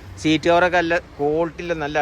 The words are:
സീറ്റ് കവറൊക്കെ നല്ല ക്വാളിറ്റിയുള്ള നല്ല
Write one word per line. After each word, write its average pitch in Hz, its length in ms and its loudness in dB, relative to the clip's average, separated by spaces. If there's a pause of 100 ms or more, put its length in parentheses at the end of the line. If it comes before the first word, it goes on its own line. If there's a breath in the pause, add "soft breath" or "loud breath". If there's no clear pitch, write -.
(240)
സീറ്റ് 156 260 2
കവറൊക്കെ 175 320 4
നല്ല 170 160 0 (200)
ക്വാളിറ്റിയുള്ള 165 560 -2 (100)
നല്ല 151 180 -4